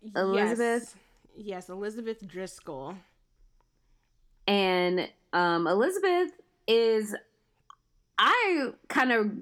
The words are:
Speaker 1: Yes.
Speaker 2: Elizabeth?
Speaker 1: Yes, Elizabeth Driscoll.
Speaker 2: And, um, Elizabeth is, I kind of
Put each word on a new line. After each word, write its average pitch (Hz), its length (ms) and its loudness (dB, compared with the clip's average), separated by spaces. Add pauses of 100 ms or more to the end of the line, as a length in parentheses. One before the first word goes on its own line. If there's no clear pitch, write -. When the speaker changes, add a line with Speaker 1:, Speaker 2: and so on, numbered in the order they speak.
Speaker 1:
Yes. 214 140 -16
Speaker 2:
Elizabeth? 226 800 0 (400)
Speaker 1:
Yes, 196 340 -12
Elizabeth 214 560 -8
Driscoll. 175 720 -12 (1500)
Speaker 2:
And, 185 640 0 (240)
um, 170 340 2
Elizabeth 349 640 2 (360)
is, 220 480 2 (1040)
I 330 540 2 (160)
kind 262 240 2
of 214 200 4 (100)